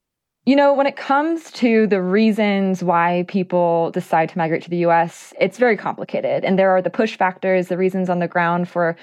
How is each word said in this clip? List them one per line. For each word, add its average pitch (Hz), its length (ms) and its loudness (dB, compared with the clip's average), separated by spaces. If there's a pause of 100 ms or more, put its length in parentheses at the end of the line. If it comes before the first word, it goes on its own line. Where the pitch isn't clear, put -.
(480)
You 269 80 4
know, 285 200 4
when 277 100 2
it 277 100 -4
comes 320 580 -2
to 220 340 2
the 190 160 0
reasons 196 800 0
why 175 440 0
people 175 600 0
decide 165 400 -2
to - 80 -10
migrate 165 240 -2
to - 80 -14
the 175 80 -4
U 170 140 0
S, 165 480 -2
it's 190 180 -2
very 233 180 2
complicated. - 680 -4
And 185 140 2
there 190 100 4
are 185 140 2
the 175 80 -4
push 220 260 -2
factors, 185 500 -2
the 175 120 -4
reasons 185 320 0
on 175 80 -2
the 170 80 -2
ground 175 420 -2
for 170 340 -2